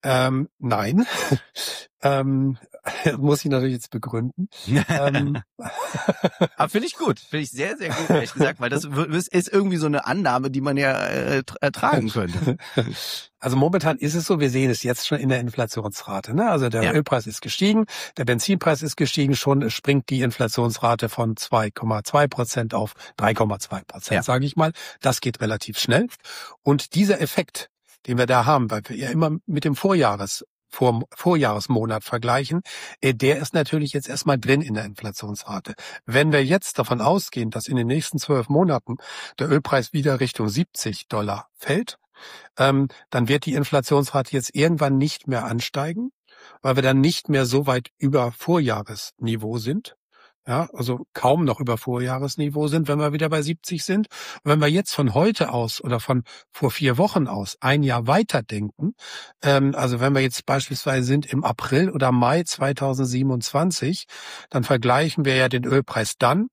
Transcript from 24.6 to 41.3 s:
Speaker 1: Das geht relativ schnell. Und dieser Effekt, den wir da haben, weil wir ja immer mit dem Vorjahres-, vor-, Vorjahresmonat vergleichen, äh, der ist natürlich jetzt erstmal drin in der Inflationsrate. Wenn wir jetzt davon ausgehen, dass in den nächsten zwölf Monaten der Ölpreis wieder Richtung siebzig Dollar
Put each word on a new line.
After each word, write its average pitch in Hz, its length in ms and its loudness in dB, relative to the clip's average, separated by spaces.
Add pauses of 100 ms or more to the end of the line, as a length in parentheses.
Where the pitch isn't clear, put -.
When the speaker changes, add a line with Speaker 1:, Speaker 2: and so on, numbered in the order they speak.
Speaker 1:
Das - 220 0
geht - 200 -4
relativ 110 380 -4
schnell. 165 280 2 (540)
Und 143 320 2
dieser 196 260 4
Effekt, - 500 -4 (360)
den 123 140 0
wir 123 80 2
da 123 180 4
haben, 131 240 4
weil 107 180 -4
wir 135 80 -10
ja - 140 -6
immer 160 220 2 (160)
mit 147 160 -2
dem 156 120 2
Vorjahres-, 113 680 0 (240)
vor-, 120 360 2 (120)
Vorjahresmonat 113 880 0
vergleichen, 123 580 -2 (380)
äh, 135 140 2
der 131 240 2
ist - 160 -8
natürlich 151 400 0
jetzt 143 160 -6
erstmal 135 300 0
drin 139 220 4
in 135 120 -4
der 104 120 -4
Inflationsrate. 104 920 -10 (300)
Wenn 143 260 4
wir 143 120 4
jetzt 165 360 0
davon 123 200 0
ausgehen, 117 520 0
dass 113 160 -8
in 131 100 -2
den 120 100 0
nächsten 151 300 -2
zwölf 131 320 -2
Monaten 143 480 2 (400)
der 147 140 -2
Ölpreis 139 420 2
wieder 139 260 2
Richtung 117 300 -2
siebzig 175 580 -4
Dollar 104 460 -4